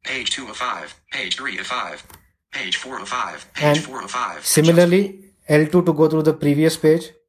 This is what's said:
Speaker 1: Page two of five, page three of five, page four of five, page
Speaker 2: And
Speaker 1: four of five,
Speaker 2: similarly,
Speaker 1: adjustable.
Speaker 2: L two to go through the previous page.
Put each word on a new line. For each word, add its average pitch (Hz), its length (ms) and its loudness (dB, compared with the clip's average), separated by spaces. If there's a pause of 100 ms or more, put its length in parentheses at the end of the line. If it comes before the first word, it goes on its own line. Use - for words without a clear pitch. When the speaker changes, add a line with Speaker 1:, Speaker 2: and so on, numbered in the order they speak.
Speaker 1:
Page 127 280 -6
two 127 180 -8
of 110 80 -14
five, 101 420 -8 (140)
page 135 240 -6
three 127 200 -10
of 127 80 -8
five, 98 400 -8 (460)
page 120 240 -6
four 127 240 -10
of - 80 -14
five, 98 460 -8
page 147 240 2
Speaker 2:
And 160 80 -4
Speaker 1:
four 127 180 -12
of 98 80 -14
five, 98 340 -6
Speaker 2:
similarly, 175 600 6
Speaker 1:
adjustable. - 240 -12 (180)
Speaker 2:
L 151 200 4
two 175 160 4
to 175 100 2
go 151 160 4
through 156 140 0
the 151 100 4
previous 151 420 2
page. 160 380 2 (160)